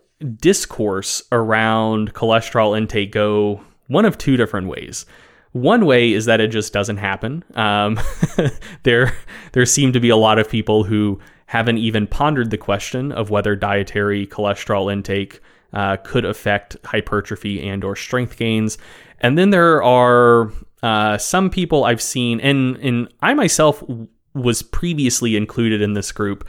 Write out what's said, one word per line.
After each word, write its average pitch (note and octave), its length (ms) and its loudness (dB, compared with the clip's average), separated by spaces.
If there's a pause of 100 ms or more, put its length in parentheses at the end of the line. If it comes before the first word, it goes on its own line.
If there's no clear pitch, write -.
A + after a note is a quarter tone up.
(380)
discourse G#2+ 840 -2 (100)
around A2 840 0
cholesterol A2+ 600 2
intake G#2+ 360 -2
go G#2 500 0 (260)
one F3 180 2
of F#3 120 0
two C3+ 180 2
different G#2 320 -2
ways. - 380 -12 (460)
One F#3 340 2
way A#2+ 260 4
is G#2+ 140 0
that A2+ 160 4
it A2 60 2
just A2 260 -4
doesn't G#2 240 -2
happen. G#2 460 -6 (100)
Um, G#2+ 460 0 (380)
<laughs> - 460 -4
there, B2 320 4 (360)
there B2 160 4
seem C3 260 2
to B2+ 60 2
be A#2+ 100 4
a A2+ 60 6
lot A2 240 6
of G#2+ 100 0
people G#2+ 340 0
who G#2 360 -2 (260)
haven't A#2 320 0
even G#2+ 300 -2
pondered C#3 440 -2
the G#2+ 60 -2
question B2+ 540 -6
of G#2 180 -6
whether G#2 260 0
dietary G2+ 720 -2
cholesterol G2+ 640 -4
intake, G2 480 -6 (320)
uh, G2 260 -4
could - 280 -4
affect G#2 580 -4
hypertrophy G#2 840 -6
and G2 180 -6
or G2 120 -6
strength - 420 -6
gains. A2 400 -2 (440)
And B2+ 160 2
then G3 140 4
there E3+ 300 4
are, A#2+ 720 6 (320)
uh, G#2+ 340 0
some F#3 320 0
people D#3 360 0
I've A#2 160 0
seen, A#2+ 400 -4
and, C3+ 360 0
and A#2+ 300 -2 (140)
I A#3 120 2
myself D#3+ 480 2
w-, A2+ 260 -12 (260)
was A#2+ 280 -2
previously B2+ 760 -2
included A2 440 -2
in G#2 120 -2
this G2+ 180 -6
group, G2+ 380 -6